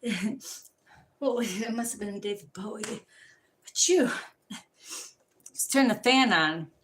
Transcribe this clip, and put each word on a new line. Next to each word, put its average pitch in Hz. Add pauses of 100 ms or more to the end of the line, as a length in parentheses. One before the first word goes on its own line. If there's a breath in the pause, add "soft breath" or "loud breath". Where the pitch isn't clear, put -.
<laughs> 220 (800 soft breath)
Well, 240
it 220
must 233
have -
been 202
David 202
Bowie. 214 (840 soft breath)
Achoo. 339 (1400 loud breath)
Just -
turn 269
the 214
fan 254
on. 160 (160)